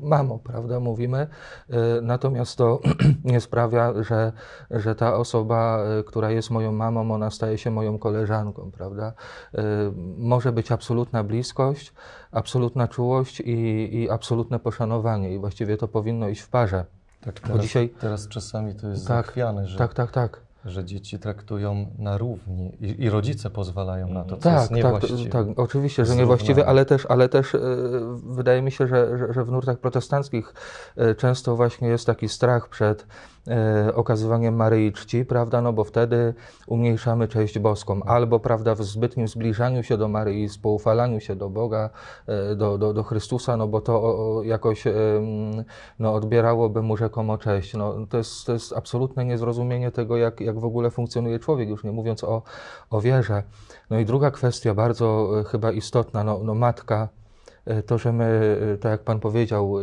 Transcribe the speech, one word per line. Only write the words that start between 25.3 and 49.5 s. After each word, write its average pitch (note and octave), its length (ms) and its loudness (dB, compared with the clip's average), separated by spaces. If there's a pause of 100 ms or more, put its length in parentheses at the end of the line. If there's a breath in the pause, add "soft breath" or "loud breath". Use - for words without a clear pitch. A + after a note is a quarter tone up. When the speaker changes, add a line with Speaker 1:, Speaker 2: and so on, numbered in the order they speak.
Speaker 1:
oczywiście, C#3 420 -2
że A2+ 40 6
Speaker 2:
Zrównanie. B2 160 4
Speaker 1:
niewłaściwe, B2 440 6
ale C3+ 200 6
też, C3+ 200 2
ale B2+ 240 4
też, C3+ 260 2
e, - 40 4 (640)
wydaje B2+ 380 2
mi C3+ 100 0
się, C3 160 0
że, B2 300 4
że, B2 160 -2
że B2 100 0
w A#2 80 -2
nurtach B2+ 280 0
protestanckich, C3 720 -2 (440 loud breath)
e, A2+ 180 4
często B2 400 2
właśnie A#2+ 320 2
jest A#2+ 180 0
taki A2 240 0
strach B2 400 2
przed, G#2+ 380 0 (400 loud breath)
e, A2 480 2
okazywaniem A2+ 600 2
Maryi A2 380 4
czci, B2 320 -2
prawda, A#2+ 360 0
no A#2+ 120 0
bo A2 100 2
wtedy A#2 500 2 (340 loud breath)
umniejszamy A#2 600 2
cześć G#2+ 320 0
boską, G2+ 440 0
albo, A#2+ 360 4
prawda, A2+ 360 2
w G#2+ 80 -4
zbytnim A2+ 440 -2
zbliżaniu A#2 560 0
się A#2 140 0
do G#2+ 100 0
Maryi, G#2 420 0
spoufalaniu A2 680 2
się G2+ 160 -6
do G2 140 -6
Boga, G#2+ 400 -2 (380 loud breath)
e, G#2 280 -2
do, G2+ 220 0
do, G#2+ 160 2
do G#2+ 100 0
Chrystusa, A#2+ 540 -2
no A2 100 0
bo G#2+ 140 0
to, A#2 120 0 (100)
o, A2 340 0
o, A2 60 -2
jakoś, A2 440 0
em, G#2+ 60 2 (1080 loud breath)
no, A2 140 2
odbierałoby A2+ 680 2
mu A2 160 0
rzekomo A2 400 -2
cześć. G2 360 -2
No, G#2 360 -4
to B2 80 -2
jest, - 280 -6
to A#2+ 80 0
jest A2+ 200 -6
absolutne B2+ 520 -2
niezrozumienie A#2+ 640 -2